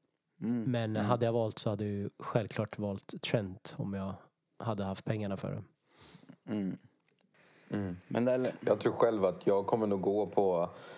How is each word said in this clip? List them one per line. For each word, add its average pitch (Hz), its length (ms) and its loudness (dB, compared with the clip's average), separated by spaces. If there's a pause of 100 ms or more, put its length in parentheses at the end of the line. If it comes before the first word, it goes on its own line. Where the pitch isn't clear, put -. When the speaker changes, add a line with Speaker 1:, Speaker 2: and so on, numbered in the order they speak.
(400)
Speaker 1:
Mm. 117 220 0
Speaker 2:
Men 113 340 0
Speaker 1:
Mm. 107 100 0
Speaker 2:
hade 120 180 2
jag 117 80 2
valt 113 260 0
så 113 120 0
hade 104 140 -2
jag 104 100 0
ju 101 240 -4
självklart - 600 -2
valt 101 440 -6
Trent 98 560 -2
om 98 160 -4
jag 95 200 -4 (440)
hade 104 260 -2
haft 95 200 -6
pengarna 104 320 -2
för 95 160 -6
det. 104 100 -6 (880)
Speaker 1:
Mm. 95 260 -2 (920)
Speaker 3:
Mm. 95 260 -2 (120)
Speaker 1:
Men 117 160 0
det 127 80 4
är 127 280 0
Speaker 3:
Jag 107 200 4
tror 113 120 2
själv 110 320 4
att 87 220 2
jag 101 200 4
kommer 110 200 2
nog 101 140 2
gå 101 260 2
på, 90 440 2 (280)